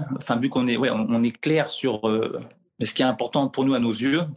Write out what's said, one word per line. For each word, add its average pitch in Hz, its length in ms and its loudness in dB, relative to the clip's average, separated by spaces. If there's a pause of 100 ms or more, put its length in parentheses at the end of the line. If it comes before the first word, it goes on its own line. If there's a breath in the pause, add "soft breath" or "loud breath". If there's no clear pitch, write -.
(160)
enfin, - 200 -2
vu 127 120 0
qu'on 127 180 0
est, 117 120 0
ouais, 123 120 2
on, 110 200 0
on 117 120 2
est 117 160 0
clair 151 300 0
sur, 110 400 -2
euh, 110 320 0 (400)
ce 113 140 -2
qui - 80 0
est - 20 4
important 127 440 0
pour 131 180 0
nous 135 80 4
à 127 40 2
nos 117 140 2
yeux, 135 300 0 (140)